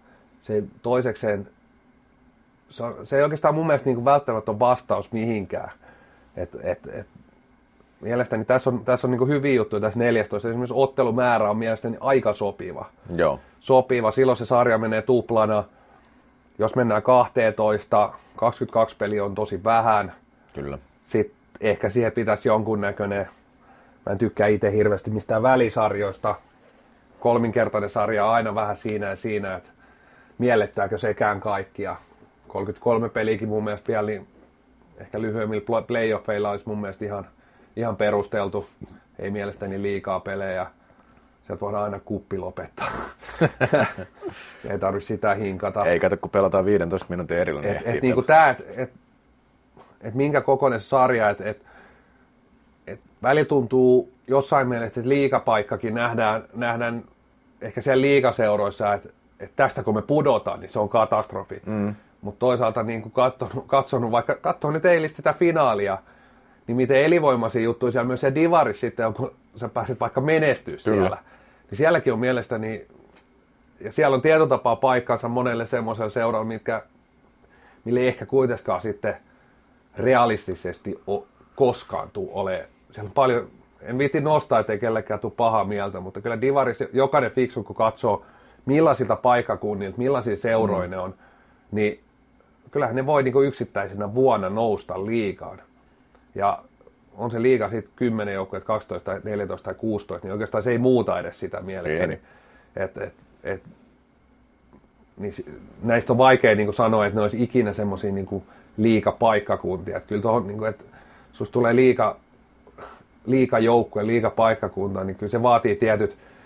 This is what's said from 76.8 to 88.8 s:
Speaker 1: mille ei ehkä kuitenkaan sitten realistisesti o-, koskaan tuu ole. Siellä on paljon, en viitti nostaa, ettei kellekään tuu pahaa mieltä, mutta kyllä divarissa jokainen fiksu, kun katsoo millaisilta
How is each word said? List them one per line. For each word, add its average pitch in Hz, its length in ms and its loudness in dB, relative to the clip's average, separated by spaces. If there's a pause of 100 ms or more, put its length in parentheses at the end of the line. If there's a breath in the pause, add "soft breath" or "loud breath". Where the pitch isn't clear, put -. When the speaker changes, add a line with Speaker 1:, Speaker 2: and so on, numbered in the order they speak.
Speaker 1:
mille 120 160 0
ei 127 80 2
ehkä 123 180 -4
kuitenkaan 117 560 0
sitten 107 340 -6 (840 soft breath)
realistisesti 104 1080 0
o-, 98 180 -6 (280)
koskaan - 580 -2
tuu 95 200 -8
ole. 92 360 -6 (220)
Siellä 104 180 -14
on 95 60 -16
paljon, 123 340 2 (320)
en 123 180 -8
viitti 143 220 0
nostaa, 143 380 2
ettei 107 200 0
kellekään 110 420 -4
tuu 110 100 -6
pahaa 110 340 0
mieltä, 98 360 -6
mutta 95 200 -12
kyllä 113 200 -6
divarissa 131 520 0
jokainen 135 380 2
fiksu, 120 320 -2
kun 104 140 -14
katsoo 110 480 0 (420 soft breath)
millaisilta 131 500 2